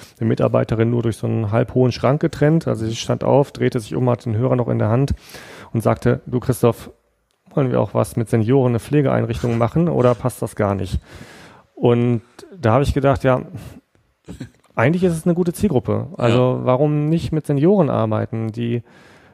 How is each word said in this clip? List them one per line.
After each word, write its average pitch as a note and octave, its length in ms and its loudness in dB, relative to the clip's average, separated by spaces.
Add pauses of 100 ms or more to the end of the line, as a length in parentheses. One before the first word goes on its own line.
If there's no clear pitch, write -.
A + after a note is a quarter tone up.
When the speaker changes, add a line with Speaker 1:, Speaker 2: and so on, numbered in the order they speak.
(200)
Speaker 1:
der A2+ 80 0
Mitarbeiterin A#2 640 2
nur A#2+ 100 0
durch A2+ 160 -2
so A#2 100 -6
einen A2+ 240 -2
halbhohen B2 400 2
Schrank C#3 300 0
getrennt. D#3+ 460 2
Also A2+ 180 -4
sie A2+ 100 -4
stand - 300 -4
auf, C3+ 260 4
drehte B2 300 -2
sich - 140 -8
um, B2 140 0
hat A#2 160 -2
den A2 120 -2
Hörer B2+ 180 0
noch B2 140 -2
in A#2 100 0
der A2 100 0
Hand C3 240 2 (600)
und A#2 80 0
sagte, A#2+ 440 0
"Du B2 140 -4
Christoph, - 500 -2 (640)
wollen C3 180 0
wir B2 100 2
auch G#2+ 120 -4
was A#2 220 -2
mit A#2 140 -4
Senioren, B2 440 2
eine A#2 60 0
Pflegeeinrichtung A#2+ 800 0
machen D#3 320 0
oder B2 260 2
passt - 260 -6
das A#2 140 -8
gar G2+ 200 0
nicht?" F#2 260 -6 (760)
Und A#2+ 460 2 (360)
da A2+ 160 2
habe C#3 100 4
ich - 100 -2
gedacht, C3+ 320 0
ja, C3 160 2 (1300)
eigentlich D#3+ 280 2
ist F3+ 80 2
es D#3+ 140 -4
eine F3 100 2
gute F3 160 0
Zielgruppe. A#2 640 -2
Also B2 440 2
Speaker 2:
Ja. B2 60 -4
Speaker 1:
warum D3 440 2
nicht E3 240 -2
mit D#3 120 -2
Senioren D#3 440 2
arbeiten? A2 640 -2
Die, A#2 280 -4 (520)